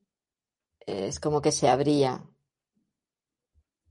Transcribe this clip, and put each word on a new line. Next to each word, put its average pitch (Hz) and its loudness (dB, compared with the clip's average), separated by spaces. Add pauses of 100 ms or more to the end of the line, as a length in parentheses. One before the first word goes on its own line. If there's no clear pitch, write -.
(880)
eh, 101 -6
es 139 -8
como 151 -2
que - 2
se - 2
abría 135 2 (1700)